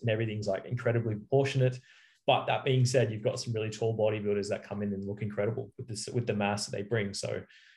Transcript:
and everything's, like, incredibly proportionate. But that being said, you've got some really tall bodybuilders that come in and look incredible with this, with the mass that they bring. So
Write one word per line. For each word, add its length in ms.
and 80
everything's, 380
like, 180
incredibly 500
proportionate. 640
But 180
that 180
being 220
said, 260
you've 120
got 180
some 120
really 160
tall 280
bodybuilders 520
that 140
come 200
in 100
and 120
look 160
incredible 560
with 120
this, 180
with 200
the 60
mass 320
that 100
they 80
bring. 300
So 300